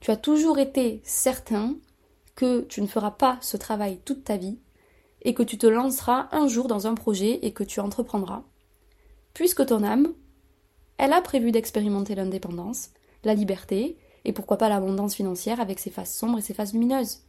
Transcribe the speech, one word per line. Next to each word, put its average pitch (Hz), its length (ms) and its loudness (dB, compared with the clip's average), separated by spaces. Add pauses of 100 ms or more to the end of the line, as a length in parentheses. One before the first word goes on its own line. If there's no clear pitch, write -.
tu - 100 0
as 220 60 0
toujours 302 420 2
été 254 440 0
certain 247 720 -2 (600)
que 247 260 2
tu - 200 -8
ne 208 60 0
feras 208 240 -2
pas 254 300 2
ce - 160 -6
travail 208 460 -4
toute 269 200 -6
ta 208 140 -2
vie 190 220 -8 (640)
et 240 120 0
que 240 100 2
tu 220 140 -2
te 226 100 4
lanceras 254 640 2
un 302 160 4
jour 247 200 0
dans 208 200 0
un 226 80 0
projet 214 480 0
et 208 100 -4
que - 100 -6
tu - 160 -6
entreprendras. 202 640 -4 (920)
Puisque 330 320 2
ton 214 180 2
âme, 262 300 4 (840)
elle 277 160 4
a 359 80 6
prévu 240 300 2
d'expérimenter 208 640 0
l'indépendance, 185 760 -6 (320)
la 220 100 4
liberté 202 640 0 (280)
et - 80 -2
pourquoi 202 240 -2
pas 220 120 4
l'abondance 196 460 0
financière 196 440 -4
avec 190 200 -4
ses - 100 -10
faces 185 260 -8
sombres 226 240 -2
et 208 40 -4
ses 208 100 -6
faces 202 200 -4
lumineuses. 240 560 0